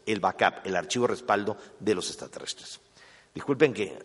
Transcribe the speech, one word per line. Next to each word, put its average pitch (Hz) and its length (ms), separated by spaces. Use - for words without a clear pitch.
el 107 160
backup, 95 440
el 95 120
archivo 95 300
respaldo 104 500
de 104 140
los 90 140
extraterrestres. - 720
Disculpen 139 380
que 95 320